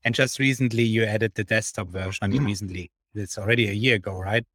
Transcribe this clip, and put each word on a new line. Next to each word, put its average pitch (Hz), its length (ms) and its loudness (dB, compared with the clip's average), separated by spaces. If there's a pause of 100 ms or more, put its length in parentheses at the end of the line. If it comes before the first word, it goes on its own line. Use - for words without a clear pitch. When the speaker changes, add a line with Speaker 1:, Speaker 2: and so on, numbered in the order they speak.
Speaker 1:
And 117 120 0
just 131 240 0
recently 127 420 2
you 113 220 2
added 107 300 0
the 107 100 -2
desktop 107 440 -2
version. 95 340 -6
I 101 60 2
mean, 131 140 2
Speaker 2:
Mm. 131 40 0
Speaker 1:
recently, 92 440 -6 (240)
it's 104 240 -8
already 110 300 2
a 98 40 -4
year 110 240 2
ago, 92 220 -4
right? 101 260 0 (100)